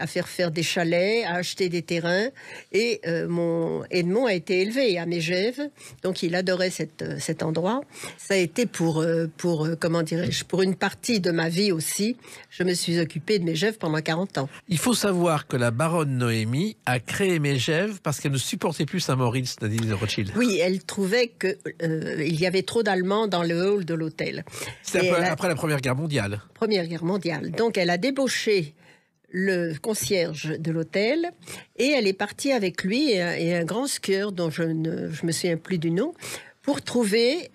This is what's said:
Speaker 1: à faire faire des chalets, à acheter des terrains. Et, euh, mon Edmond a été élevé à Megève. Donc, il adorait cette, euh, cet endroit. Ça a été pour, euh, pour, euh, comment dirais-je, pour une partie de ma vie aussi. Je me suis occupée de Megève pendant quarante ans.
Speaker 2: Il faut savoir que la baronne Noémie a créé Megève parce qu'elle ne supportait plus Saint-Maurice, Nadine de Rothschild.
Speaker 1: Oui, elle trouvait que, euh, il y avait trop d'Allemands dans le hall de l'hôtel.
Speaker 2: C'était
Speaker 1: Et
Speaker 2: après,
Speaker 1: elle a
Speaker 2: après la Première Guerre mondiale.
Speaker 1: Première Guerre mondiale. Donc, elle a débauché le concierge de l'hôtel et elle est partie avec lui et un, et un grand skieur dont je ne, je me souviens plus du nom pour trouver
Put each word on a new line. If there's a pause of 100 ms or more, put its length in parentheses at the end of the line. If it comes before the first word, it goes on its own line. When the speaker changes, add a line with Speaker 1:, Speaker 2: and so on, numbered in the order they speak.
Speaker 1:
à
faire
faire
des
chalets,
à
acheter
des
terrains. (420)
Et,
euh,
mon
Edmond
a
été
élevé
à
Megève. (340)
Donc,
il
adorait
cette,
euh,
cet
endroit. (380)
Ça
a
été
pour,
euh,
pour,
euh,
comment
dirais-je,
pour
une
partie
de
ma
vie
aussi. (320)
Je
me
suis
occupée
de
Megève
pendant
quarante
ans. (180)
Speaker 2:
Il
faut
savoir
que
la
baronne
Noémie (100)
a
créé
Megève
parce
qu'elle
ne
supportait
plus
Saint-Maurice,
Nadine
de
Rothschild.
Speaker 1:
Oui,
elle
trouvait
que, (280)
euh,
il
y
avait
trop
d'Allemands
dans
le
hall
de
l'hôtel. (380)
Speaker 2:
C'était
Speaker 1:
Et
Speaker 2:
après,
Speaker 1:
elle
a
Speaker 2:
après
la
Première
Guerre
mondiale. (140)
Speaker 1:
Première
Guerre
mondiale.
Donc,
elle
a
débauché (880)
le
concierge
de
l'hôtel (460)
et
elle
est
partie
avec
lui
et
un,
et
un
grand
skieur
dont
je
ne,
je
me
souviens
plus
du
nom (480)
pour
trouver